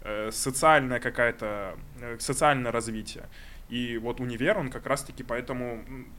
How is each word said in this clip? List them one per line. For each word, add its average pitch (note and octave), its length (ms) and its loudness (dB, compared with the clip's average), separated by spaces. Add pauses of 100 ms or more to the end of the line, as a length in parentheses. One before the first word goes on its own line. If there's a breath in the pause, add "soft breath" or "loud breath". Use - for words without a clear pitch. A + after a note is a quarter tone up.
э, G#2+ 280 -2
социальное C3 680 6
какое-то, A2 800 0 (240)
э, A#2+ 180 -8
социальное C3+ 520 4
развитие. A2 520 -4 (460 loud breath)
И A#2+ 280 -2
вот A#2 220 -4
универ, B2+ 380 0
он C#3 120 -2
как A#2 160 -8
раз-таки - 380 -2
поэтому, A#2+ 640 -4
м, C3 200 -12 (100)